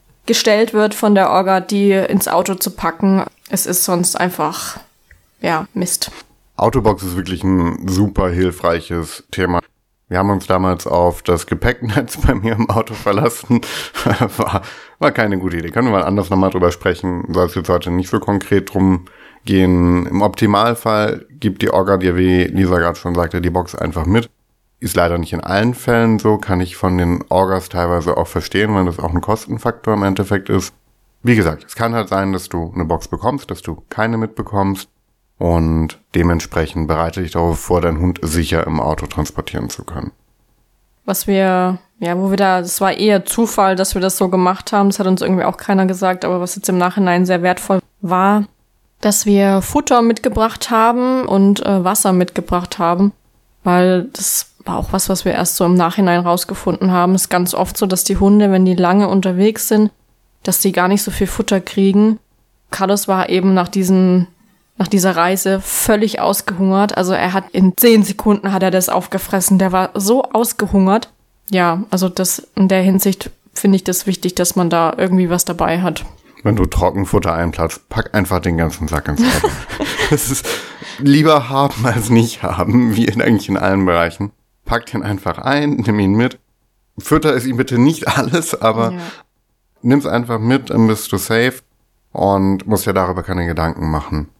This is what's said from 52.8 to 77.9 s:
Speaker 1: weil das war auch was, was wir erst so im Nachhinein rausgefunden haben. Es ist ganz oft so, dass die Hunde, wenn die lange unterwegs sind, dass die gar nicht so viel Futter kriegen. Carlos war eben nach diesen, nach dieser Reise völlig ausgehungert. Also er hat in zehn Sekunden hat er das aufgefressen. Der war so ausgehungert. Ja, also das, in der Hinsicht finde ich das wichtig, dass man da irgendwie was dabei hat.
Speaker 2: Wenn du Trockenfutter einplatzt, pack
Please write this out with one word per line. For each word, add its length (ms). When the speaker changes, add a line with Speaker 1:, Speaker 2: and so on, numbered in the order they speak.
Speaker 1:
weil 480
das 340
war 120
auch 160
was, 160
was 160
wir 80
erst 240
so 80
im 100
Nachhinein 460
rausgefunden 680
haben. 240
Es 80
ist 80
ganz 240
oft 240
so, 80
dass 180
die 140
Hunde, 340
wenn 140
die 80
lange 340
unterwegs 600
sind, 220
dass 180
die 120
gar 160
nicht 140
so 80
viel 160
Futter 360
kriegen. 560
Carlos 380
war 220
eben 240
nach 140
diesen, 580
nach 120
dieser 280
Reise 460
völlig 580
ausgehungert. 800
Also 160
er 180
hat 200
in 260
zehn 240
Sekunden 500
hat 100
er 80
das 200
aufgefressen. 680
Der 140
war 220
so 300
ausgehungert. 840
Ja, 400
also 200
das, 440
in 140
der 140
Hinsicht 480
finde 220
ich 80
das 220
wichtig, 280
dass 200
man 140
da 300
irgendwie 320
was 160
dabei 340
hat. 240
Speaker 2:
Wenn 140
du 100
Trockenfutter 640
einplatzt, 560
pack 260